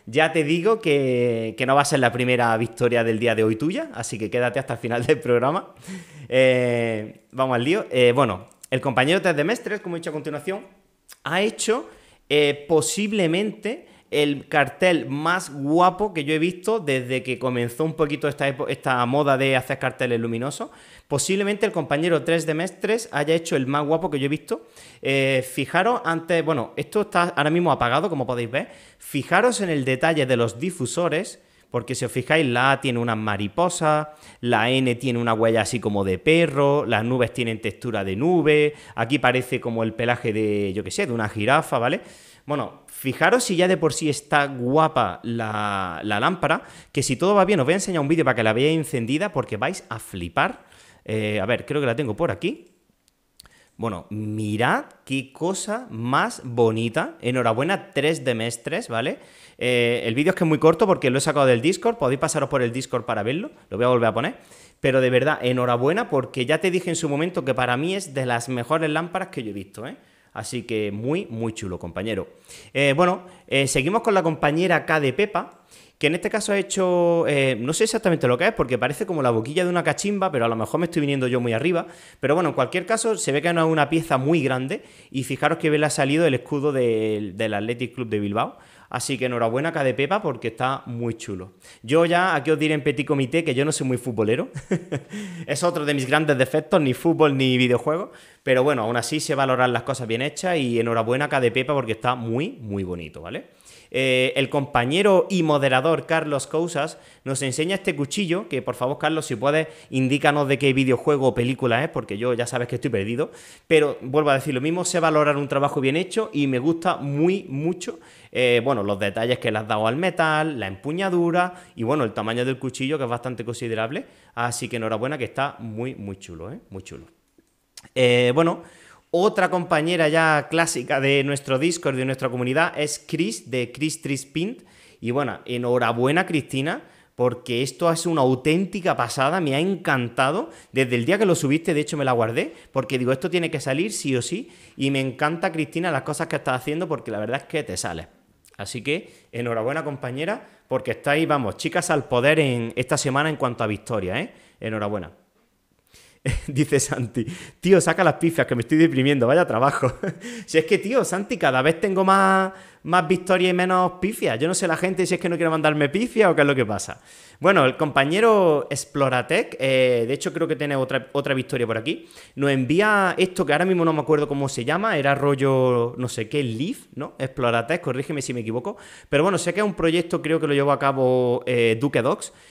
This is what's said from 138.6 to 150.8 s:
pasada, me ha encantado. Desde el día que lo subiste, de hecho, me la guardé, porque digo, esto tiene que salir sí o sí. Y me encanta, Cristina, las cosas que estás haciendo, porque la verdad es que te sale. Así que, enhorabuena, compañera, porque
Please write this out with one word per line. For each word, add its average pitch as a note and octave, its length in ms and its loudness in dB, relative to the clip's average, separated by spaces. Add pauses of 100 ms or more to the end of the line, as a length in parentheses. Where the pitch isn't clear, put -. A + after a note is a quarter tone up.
pasada, C3+ 460 0
me C#3+ 120 0
ha C#3 60 0
encantado. D#3+ 920 -2 (220)
Desde B2+ 240 0
el A#2 80 0
día E3+ 140 2
que G#3+ 80 2
lo F3 100 4
subiste, D3+ 380 0
de D3 80 2
hecho, D3+ 160 -6
me C#3+ 80 -2
la B2+ 80 2
guardé, A#2+ 400 0 (180)
porque C3+ 260 -2
digo, B2+ 140 0
esto C3+ 180 -2
tiene E3 220 -2
que D3 80 -4
salir D3 320 -2
sí C#3 240 -2
o A#2+ 60 0
sí. G3+ 280 -8 (280)
Y C3+ 140 0
me C#3 100 0
encanta, D3+ 500 -2
Cristina, E3 400 -4
las C3+ 120 -2
cosas D#3 240 -6
que D#3 100 -4
estás B2+ 240 -2
haciendo, D#3 260 -4
porque C#3+ 240 -6
la G#2 80 -6
verdad A#2 220 -4
es - 60 -20
que D3+ 160 -4
te F#2 120 -10
sale. E2 320 -8 (500)
Así G#2 240 -10
que, D3+ 280 -4 (240)
enhorabuena, A#2+ 500 -2
compañera, C#3+ 640 -6 (220)
porque B2+ 220 -2